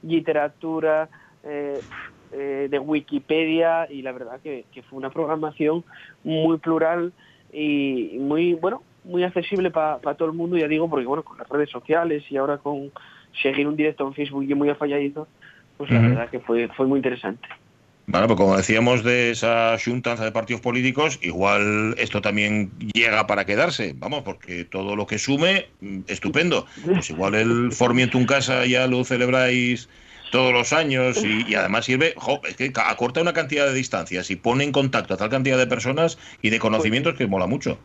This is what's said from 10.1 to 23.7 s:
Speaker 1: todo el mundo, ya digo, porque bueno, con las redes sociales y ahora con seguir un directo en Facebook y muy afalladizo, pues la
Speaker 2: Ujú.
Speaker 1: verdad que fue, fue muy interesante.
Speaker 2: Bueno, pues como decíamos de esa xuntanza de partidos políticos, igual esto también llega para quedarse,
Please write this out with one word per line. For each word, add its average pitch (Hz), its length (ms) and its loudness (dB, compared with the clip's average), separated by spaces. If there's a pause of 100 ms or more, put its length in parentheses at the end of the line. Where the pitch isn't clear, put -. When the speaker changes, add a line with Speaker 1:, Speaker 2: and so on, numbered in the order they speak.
Speaker 1:
todo 165 140 0
el 160 60 -6
mundo, 170 220 -2
ya 156 100 2
digo, 156 220 0
porque 135 160 0
bueno, 143 180 -2
con - 140 -20
las 120 100 -14
redes 143 220 0
sociales 156 600 -2
y 139 80 -4
ahora 143 200 0
con 143 340 -6 (500)
seguir 139 260 0
un 151 80 -2
directo 151 320 0
en 139 60 -8
Facebook 139 300 -4
y 139 120 0
muy 147 140 2
afalladizo, 143 580 -2 (500)
pues 139 140 -4
la 117 80 6
Speaker 2:
Ujú. 117 100 6
Speaker 1:
verdad 120 200 0
que 123 100 -6
fue, 117 300 0
fue 135 180 0
muy 139 120 2
interesante. 123 480 -4 (600)
Speaker 2:
Bueno, 98 200 4
pues 110 100 4
como 95 180 6
decíamos 113 480 4
de 120 280 2
esa 113 480 2
xuntanza 120 460 -2
de 110 60 -2
partidos 113 300 -4
políticos, 139 640 0
igual 104 720 2
esto 104 240 -2
también 104 480 0 (240)
llega 110 320 2
para 101 200 0
quedarse, 107 520 0